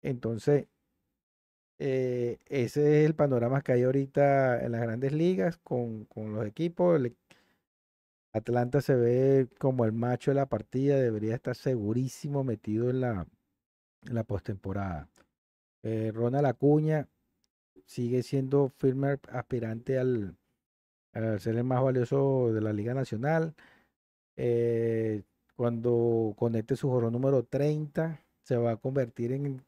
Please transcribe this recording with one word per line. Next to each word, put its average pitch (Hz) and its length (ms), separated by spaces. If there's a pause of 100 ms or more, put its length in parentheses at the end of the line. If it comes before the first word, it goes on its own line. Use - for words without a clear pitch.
Entonces, 127 640 (1120)
eh, 127 680
ese 147 560
es 156 60
el 151 80
panorama 135 460
que - 100
hay 123 100
ahorita 135 800
en 120 100
las 117 80
grandes 120 300
ligas 175 460
con, 117 480
con 107 300
los 110 100
equipos. 170 500
El 123 200 (1160)
Atlanta 120 500
se 143 120
ve 131 540 (100)
como 131 280
el 110 60
macho 117 380
de 139 60
la 139 100
partida, 135 540
debería 110 340
estar 123 220
segurísimo 131 880
metido 113 480
en 127 100
la, 110 240 (840)
en 123 60
la 113 100
postemporada. 95 880 (720)
Eh, 110 320
Ronald 120 320
Acuña 147 640 (800)
sigue 123 380
siendo 135 540
firme 139 420 (120)
aspirante 120 680
al, 117 360 (800)
al 110 260
ser 113 160
el 120 80
más 127 200
valioso 131 680
de 110 80
la 107 140
Liga 107 220
Nacional. 151 580 (840)
Eh, 117 840 (340)
cuando 117 800
conecte 117 400
su 139 140
jonrón 117 240
número 131 300
treinta, 151 800 (200)
se 127 140
va 120 140
a 110 60
convertir 127 560
en 135 340